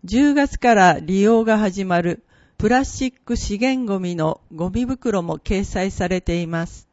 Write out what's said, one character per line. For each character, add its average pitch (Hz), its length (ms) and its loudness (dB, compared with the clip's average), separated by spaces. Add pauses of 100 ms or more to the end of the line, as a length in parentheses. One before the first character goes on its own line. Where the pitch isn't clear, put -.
十 269 280 2
月 285 240 0
か 240 160 4
ら 185 260 6
利 185 220 0
用 226 220 4
が 220 160 2
始 196 260 -2
ま 175 160 0
る 170 220 -4 (340)
プ 214 120 0
ラ 262 160 2
ス - 120 -12
チ 262 100 -2
ッ 254 60 -6 (100)
ク 240 120 -4
資 202 240 -4
源 262 260 0
ゴ 196 140 -2
ミ 180 160 -4
の 160 260 -2 (140)
ゴ 170 140 -4
ミ 226 160 -2
袋 240 360 -2
も 165 160 -6
掲 190 280 -4
載 190 260 -4
さ 185 160 -4
れ 180 140 -2
て 175 200 -2
い 165 60 -6
ま 165 180 -4
す。 - 280 -18